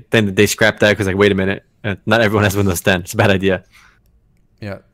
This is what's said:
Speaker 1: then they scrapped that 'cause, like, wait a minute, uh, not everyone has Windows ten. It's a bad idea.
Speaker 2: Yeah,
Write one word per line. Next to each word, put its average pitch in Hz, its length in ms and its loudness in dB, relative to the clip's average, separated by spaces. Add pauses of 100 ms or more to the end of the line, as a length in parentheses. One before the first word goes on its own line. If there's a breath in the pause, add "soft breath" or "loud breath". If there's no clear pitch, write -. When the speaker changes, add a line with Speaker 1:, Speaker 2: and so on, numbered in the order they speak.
(120)
Speaker 1:
then 104 240 0
they 104 100 4
scrapped 104 360 -2
that 104 140 4
'cause, 98 120 -4
like, 92 100 -4
wait 101 140 4
a 95 40 0
minute, 95 280 -4 (200)
uh, 101 120 -6 (100)
not 113 160 2
everyone 107 220 2
has 98 120 0
Windows 98 260 -2
ten. 92 200 0
It's - 120 -16
a 107 40 -4
bad 107 140 2
idea. 92 320 -2 (960 soft breath)
Speaker 2:
Yeah, 101 200 -14 (140)